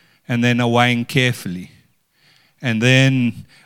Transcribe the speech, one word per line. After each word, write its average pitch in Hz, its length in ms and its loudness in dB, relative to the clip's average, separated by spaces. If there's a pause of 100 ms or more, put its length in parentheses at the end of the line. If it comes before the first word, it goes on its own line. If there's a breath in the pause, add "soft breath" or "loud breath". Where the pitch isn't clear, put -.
(280 soft breath)
and 120 160 -2
then 120 160 2
a 120 80 0
weighing 120 380 0
carefully, 120 680 -4 (880 soft breath)
and 113 200 -4
then 131 640 2 (200 soft breath)